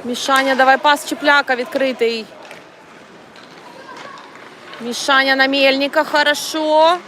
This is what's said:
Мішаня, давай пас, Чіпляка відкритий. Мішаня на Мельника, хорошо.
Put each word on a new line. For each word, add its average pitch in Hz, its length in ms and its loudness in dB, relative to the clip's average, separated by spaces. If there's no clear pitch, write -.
Мішаня, 269 500 0
давай 262 240 4
пас, 294 300 0
Чіпляка 285 480 0
відкритий. 233 680 -4
Мішаня 269 560 0
на 269 120 2
Мельника, 277 560 2
хорошо. 311 920 2